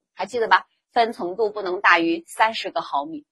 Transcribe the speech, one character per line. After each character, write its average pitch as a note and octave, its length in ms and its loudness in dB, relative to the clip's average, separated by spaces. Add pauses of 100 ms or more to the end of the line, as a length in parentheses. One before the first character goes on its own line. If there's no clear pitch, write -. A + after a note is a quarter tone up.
(140)
还 - 120 -8
记 A#3+ 140 -6
得 A3 100 -2
吧？ F#3 160 4 (260)
分 A#3 220 2
层 F#3 240 -8
度 A3 140 2
不 G#3 100 -8
能 F#3 180 -4
大 F3+ 200 6
于 E3+ 280 -2
三 A3 260 0
十 F#3+ 160 -8
个 E3 120 -6
毫 C#3+ 240 -4
米， - 260 -14